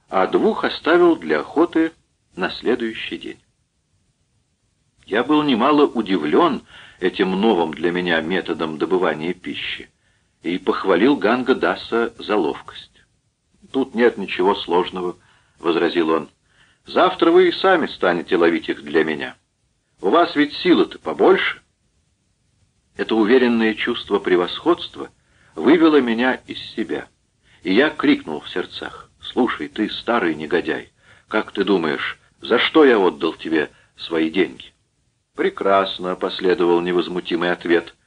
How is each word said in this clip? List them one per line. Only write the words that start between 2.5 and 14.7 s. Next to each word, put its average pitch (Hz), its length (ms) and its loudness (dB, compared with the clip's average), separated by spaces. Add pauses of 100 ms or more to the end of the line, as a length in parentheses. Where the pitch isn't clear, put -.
день. - 220 -16 (1700)
Я 110 180 -2
был 151 200 2
немало 143 420 4
удивлен 95 760 0 (360)
этим 92 320 -2
новым 95 420 0
для 82 180 -2
меня 87 300 -2
методом 80 560 -4
добывания 82 560 -2
пищи - 560 -12 (540)
и 87 140 -4
похвалил 95 580 2
Ганга 120 400 0
Даса 113 640 -2
за - 160 -4
ловкость. - 680 -6 (680)
«Тут 131 240 -4
нет 117 220 4
ничего 95 380 0
сложного», 87 600 -2 (440)